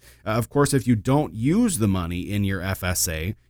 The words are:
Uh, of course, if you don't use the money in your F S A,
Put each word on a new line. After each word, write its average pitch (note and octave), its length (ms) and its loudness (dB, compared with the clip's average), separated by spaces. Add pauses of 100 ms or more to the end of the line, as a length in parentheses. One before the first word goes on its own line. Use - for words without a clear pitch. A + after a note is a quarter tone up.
(260)
Uh, G#2+ 40 -2
of A2+ 180 0
course, C#3+ 260 2
if C3 120 0
you A#2+ 100 4
don't C3 360 0
use D#3+ 460 2
the G#2+ 100 2
money F2+ 340 0
in G2+ 200 -2
your G2 180 0
F F#2 220 -4
S F#2 240 0
A, E2 300 -4 (140)